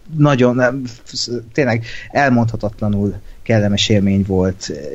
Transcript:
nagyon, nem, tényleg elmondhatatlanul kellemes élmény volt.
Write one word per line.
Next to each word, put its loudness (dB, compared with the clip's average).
nagyon, 4
nem, 0
tényleg 0
elmondhatatlanul 0
kellemes 0
élmény 2
volt. -2